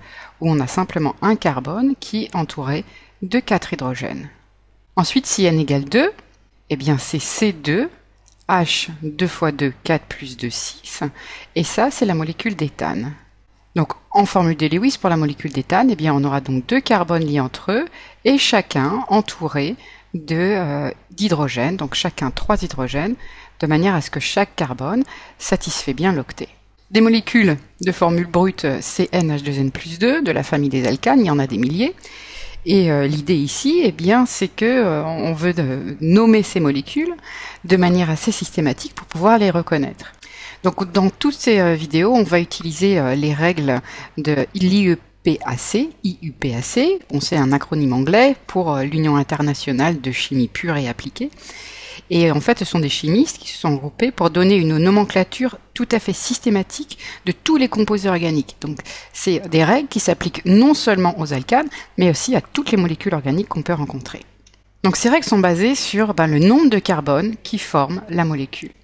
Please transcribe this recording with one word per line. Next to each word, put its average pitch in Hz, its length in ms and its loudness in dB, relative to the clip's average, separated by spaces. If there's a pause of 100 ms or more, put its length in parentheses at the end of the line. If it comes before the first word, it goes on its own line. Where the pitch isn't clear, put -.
(400)
où 165 100 0
on 151 100 2
a 127 60 -2
simplement 170 540 -2
un 214 160 2
carbone 170 640 -2
qui 214 240 -6
est - 100 -14
entouré 151 500 -4 (380)
de 190 160 -2
quatre - 360 0
hydrogènes. 127 540 -8 (680)
Ensuite, 185 300 2
si - 180 0
N 160 140 4
égale 139 260 0
deux, 262 260 2 (600)
eh 147 60 -2
bien 139 220 0
c'est 147 220 -6
C - 320 0
deux 160 380 -2 (580)
H, 175 400 0 (140)
deux 156 240 -4
fois 160 260 -2
deux, 139 220 -2 (100)
quatre 160 220 0
plus 127 320 -14
deux, 120 100 -6
six. - 540 -10 (520)
Et 170 100 0
ça, 240 260 0
c'est - 160 -2
la 185 80 0
molécule 165 420 -4
d'éthane. 135 560 -6 (640)
Donc, 160 160 0 (180)
en 202 140 4
formule 165 320 2
de 156 100 0
Lewis, 190 320 2
pour 185 120 0
la 165 80 2
molécule 151 340 -2
d'éthane, 196 380 2
eh 202 60 0
bien, 151 180 0
on 139 100 2
aura 139 160 0
donc 131 260 -4
deux 262 140 2
carbones 170 440 0
liés 147 160 0
entre - 300 -6
eux 247 140 0 (400)
et 269 140 4
chacun 190 680 0
entouré 165 680 -2 (380)
de, 160 200 -4
euh, 165 560 -2 (200)
d'hydrogène, 147 680 -2
donc 147 180 -8
chacun 151 360 -4
trois - 340 -2
hydrogènes, 143 500 -4 (460)
de 165 60 -2
manière 165 280 2
à 156 60 0
ce - 100 -8
que - 80 -8
chaque - 380 -2
carbone 147 480 -2 (340)
satisfait - 540 -4
bien 165 200 0
l'octet. - 360 -6 (420)
Des 220 120 4
molécules 226 560 4 (240)
de 180 100 0
formule 175 340 2
brute 175 400 0 (140)
C - 320 -2
N 160 240 0
H 143 60 -6
deux 143 160 -4
N 135 120 2
plus 165 280 -12
deux 262 240 2
de 185 100 0
la 147 100 0
famille 143 280 0
des 131 180 0
alcanes, 226 320 2
il 208 60 4
y 160 40 2
en 143 80 2
a 135 80 0
des 110 120 -4
milliers. 175 360 0 (720)
Et, 175 240 4
euh, 143 160 2
l'idée 151 300 0
ici, 269 480 0
eh 190 80 4
bien, 196 340 4
c'est - 220 -4
que, - 160 -4
euh, 208 400 2
on 160 280 -2
veut, 165 260 0
euh, 131 420 -4
nommer 214 420 6
ces - 160 -2
molécules 170 560 0 (500)
de 180 120 4
manière 180 340 4
assez 160 220 0
systématique - 640 -2
pour - 120 -16
pouvoir 208 320 2
les 202 120 4
reconnaître. 160 640 -2 (520)
Donc, 180 280 0
dans 196 160 4
toutes 285 280 -2
ces, 214 240 4
euh, 170 140 4
vidéos, 160 380 0
on 233 120 4
va 175 160 2
utiliser, 170 580 0
euh, 131 160 0
les 147 180 0
règles 147 480 0 (380)
de 143 360 0
l'I 190 320 4
U 170 120 2 (240)
P 160 220 2
A 127 120 -4
C, 269 340 -2 (120)
I - 180 -4
U 156 120 -10
P 127 220 -4
A 120 80 -4
C. 349 360 0 (120)
Bon, 143 100 -2
c'est 170 160 -2
un 135 160 2
acronyme 143 400 0
anglais 202 440 4 (120)
pour, 170 260 -2
euh, 135 80 -2
l'Union 151 340 0
internationale 143 840 0
de 131 100 -4
chimie 123 380 -2
pure 170 280 -4
et 135 120 -2
appliquée. 226 420 -8 (800)
Et 170 200 4
en 151 100 0
fait, 240 200 0
ce 190 40 -2
sont - 140 -2
des 151 100 0
chimistes 180 500 0
qui - 120 -16
se - 80 -14
sont 156 140 0
regroupés 147 400 -2
pour 170 180 0
donner 180 260 4
une 156 220 2
nomenclature 196 800 2 (160)
tout 240 180 -4
à 226 60 2
fait 196 160 -4
systématique - 840 -4 (300)
de 180 60 -2
tous - 240 0
les 262 120 2
composés 208 400 0
organiques. 165 540 -2
Donc, 147 160 -8 (340)
c'est 185 360 -2
des 160 140 2
règles 254 260 2
qui - 120 -4
s'appliquent - 460 -2
non 226 260 8
seulement 185 480 2
aux 147 140 -4
alcanes, 233 340 0 (300)
mais 180 100 6
aussi 208 260 0
à 170 60 4
toutes - 300 -6
les 208 80 2
molécules 175 340 -2
organiques 151 360 -2
qu'on 156 140 -6
peut 175 120 -2
rencontrer. 139 500 -8 (600)
Donc, 185 120 2
ces 233 140 2
règles 302 160 2
sont 208 140 4
basées 185 340 4
sur, 208 400 -2
ben, 160 140 2
le 151 100 4
nombre 247 320 6
de 214 80 2
carbone 160 640 0
qui - 160 -6
forment 160 500 -2
la 170 160 0
molécule. 151 460 -6 (120)